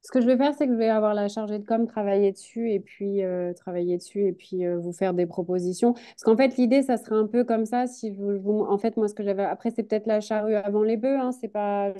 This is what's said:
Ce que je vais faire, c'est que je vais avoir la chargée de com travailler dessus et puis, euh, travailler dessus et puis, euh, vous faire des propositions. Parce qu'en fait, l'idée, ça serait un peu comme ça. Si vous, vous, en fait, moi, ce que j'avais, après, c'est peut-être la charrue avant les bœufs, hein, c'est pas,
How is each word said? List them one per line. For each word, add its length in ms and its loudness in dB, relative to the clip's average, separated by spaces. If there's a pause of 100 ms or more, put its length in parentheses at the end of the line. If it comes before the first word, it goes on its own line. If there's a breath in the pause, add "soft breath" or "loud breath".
Ce 80 -20
que 80 2
je 60 4
vais 100 6
faire, 200 2
c'est 100 0
que 80 2
je 40 0
vais 120 2
avoir 240 2
la 140 0
chargée 320 -6
de 60 -12
com 200 2
travailler 460 2
dessus 400 -6
et 80 0
puis, 440 -4
euh, 300 -2
travailler 440 -4
dessus 280 -4
et 80 0
puis, 320 -6
euh, 140 -2
vous 120 -6
faire 220 -2
des 140 0
propositions. 680 0
Parce 300 -12
qu'en 120 6
fait, 220 2
l'idée, 240 4
ça 160 0
serait 180 -4
un 120 2
peu 160 0
comme 240 0
ça. 180 -2
Si 240 -10
vous, 320 -4
vous, 260 0
en 120 0
fait, 180 -2
moi, 100 2
ce 60 -4
que 100 -8
j'avais, 200 -2
après, 260 -2
c'est 140 -4
peut-être 240 -2
la 120 2
charrue 360 0
avant 260 0
les 160 2
bœufs, 220 0
hein, 120 -2
c'est 180 -8
pas, 500 0